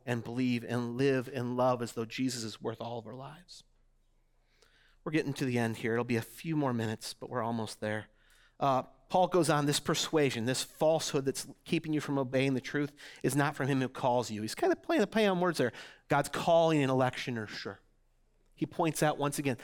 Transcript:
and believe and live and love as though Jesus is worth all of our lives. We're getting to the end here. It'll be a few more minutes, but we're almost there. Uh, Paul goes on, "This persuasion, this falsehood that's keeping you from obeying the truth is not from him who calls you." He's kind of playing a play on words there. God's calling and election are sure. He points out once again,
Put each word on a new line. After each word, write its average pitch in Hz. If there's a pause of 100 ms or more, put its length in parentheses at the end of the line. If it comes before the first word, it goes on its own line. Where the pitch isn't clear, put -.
and 120
believe 120
and 120
live 131
and 123
love 123
as 117
though 113
Jesus 123
is 110
worth 117
all 117
of 110
our 113
lives. 139 (1400)
We're -
getting 151
to 143
the 123
end 113
here. 113
It'll 120
be 123
a 113
few -
more 135
minutes, 113
but -
we're 123
almost 117
there. 107 (520)
Uh, 131 (260)
Paul 185
goes 165
on, 147
"This 143
persuasion, 139
this 127
falsehood 156
that's 135 (200)
keeping 160
you 151
from 139
obeying 135
the 123
truth 147 (280)
is 127
not 143
from 135
him 135
who 131
calls 120
you." 107
He's 110
kind 349
of 330
playing 320
a 190
play 220
on 185
words 175
there. 123 (340)
God's 143
calling 165
and 131
election 131
are 107
sure. - (760)
He 160
points 160
out 151
once 139
again, 139